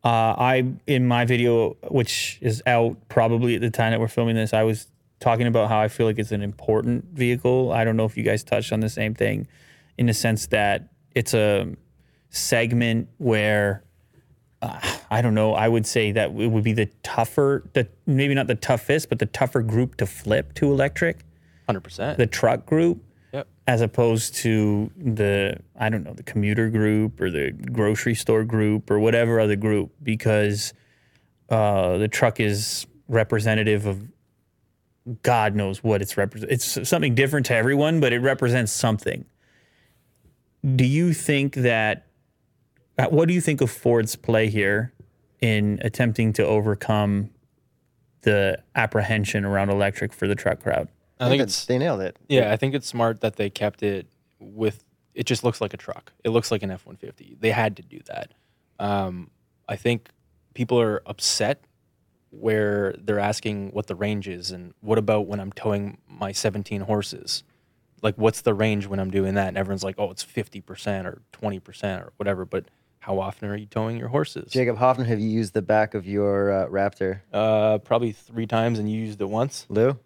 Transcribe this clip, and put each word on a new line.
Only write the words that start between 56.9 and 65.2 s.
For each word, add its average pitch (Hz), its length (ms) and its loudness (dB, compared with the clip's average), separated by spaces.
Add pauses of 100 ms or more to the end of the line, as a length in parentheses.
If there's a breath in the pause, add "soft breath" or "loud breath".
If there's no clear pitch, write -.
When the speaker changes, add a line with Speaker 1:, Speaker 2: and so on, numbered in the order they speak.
Speaker 2:
fifty. - 440 -20
They 110 100 2
had 110 280 0
to - 40 -20
do - 240 -20
that. - 280 -14 (440)
Um, 95 520 -6 (380)
I 107 80 -6
think 120 320 -4 (460)
people 120 260 0
are 107 260 0
upset - 580 -4 (680)
where 104 680 0
they're 101 200 -2
asking 101 520 -4
what 101 160 -8
the 92 100 -8
range 101 320 -4
is 90 220 -10
and 90 300 -16
what 110 180 0
about 107 280 0